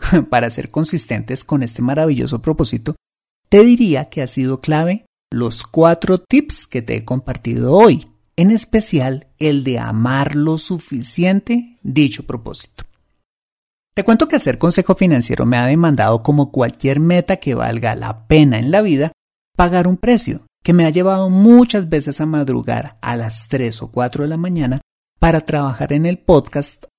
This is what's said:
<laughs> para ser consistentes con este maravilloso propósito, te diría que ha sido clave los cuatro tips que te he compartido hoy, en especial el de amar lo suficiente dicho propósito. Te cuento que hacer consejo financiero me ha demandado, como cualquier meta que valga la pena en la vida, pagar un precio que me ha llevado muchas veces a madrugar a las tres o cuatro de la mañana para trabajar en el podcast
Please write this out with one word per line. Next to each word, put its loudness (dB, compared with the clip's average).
<laughs> 2
para 0
ser -10
consistentes -6
con -2
este -6
maravilloso -2
propósito, -4
te 8
diría 2
que -8
ha -6
sido -4
clave -2
los -4
cuatro 2
tips 0
que -8
te -6
he -8
compartido -4
hoy, 6
en 4
especial -2
el 0
de -4
amar -2
lo 0
suficiente -4
dicho -2
propósito. -14
Te -4
cuento 2
que 0
hacer -2
consejo 0
financiero 0
me 2
ha 0
demandado, 2
como 0
cualquier -2
meta 0
que -6
valga -4
la -12
pena 4
en -2
la 2
vida, 0
pagar 2
un 2
precio -2
que 0
me 4
ha 2
llevado 0
muchas 6
veces -4
a -2
madrugar -4
a -6
las -8
tres -4
o -14
cuatro -4
de -4
la -6
mañana -4
para 0
trabajar -4
en 0
el -4
podcast -2